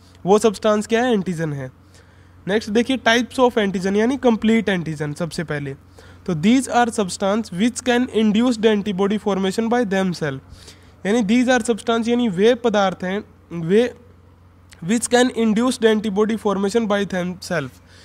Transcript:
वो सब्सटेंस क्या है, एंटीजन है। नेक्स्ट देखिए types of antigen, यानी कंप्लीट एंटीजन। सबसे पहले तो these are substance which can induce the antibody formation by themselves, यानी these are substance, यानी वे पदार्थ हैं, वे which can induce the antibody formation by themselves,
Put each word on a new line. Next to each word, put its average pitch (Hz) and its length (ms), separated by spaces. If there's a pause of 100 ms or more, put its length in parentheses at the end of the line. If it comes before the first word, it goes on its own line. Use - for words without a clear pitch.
(260)
वो 196 120
सब्सटेंस 208 480
क्या 226 180
है, 254 80
एंटीजन 165 400
है। 139 180 (800)
नेक्स्ट 214 220
देखिए 240 280
types 233 420
of 247 180
antigen, 196 380
यानी 233 200
कंप्लीट 226 520
एंटीजन। 156 440
सबसे 170 320
पहले 143 300 (520)
तो 185 80
these 226 360
are 240 200
substance 208 640
which 233 280
can 247 240 (100)
induce 220 400
the 214 200
antibody 196 420
formation 190 500
by 240 160
themselves, 180 560 (680)
यानी 226 160
these 233 260
are 254 180
substance, 233 420
यानी 240 200
वे 208 260
पदार्थ 202 500
हैं, 190 180 (300)
वे 170 420 (880)
which 220 240
can 247 300
induce 226 400
the 220 160
antibody 214 440
formation 202 480
by 202 200
themselves, 175 760 (240)